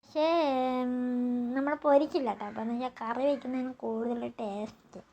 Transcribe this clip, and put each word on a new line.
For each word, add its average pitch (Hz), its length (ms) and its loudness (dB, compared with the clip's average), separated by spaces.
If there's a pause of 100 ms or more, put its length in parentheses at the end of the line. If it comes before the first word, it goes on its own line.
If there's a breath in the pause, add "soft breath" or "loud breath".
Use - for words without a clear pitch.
പക്ഷേ, 311 200 2 (540)
ഉം, 247 100 0 (600)
നമ്മൾ 277 180 0 (100)
പൊരിച്ചില്ല 285 460 4
കേട്ടോ. 202 200 -6
അപ്പം 214 120 -6
എന്ന് 233 140 -2
വെച്ചാൽ 254 240 -4
കറി 233 280 -2
വയ്ക്കുന്നതിന് 254 540 -2
കൂടുതൽ 233 400 -2 (180)
ടേസ്റ്റ്. 208 600 -8 (140)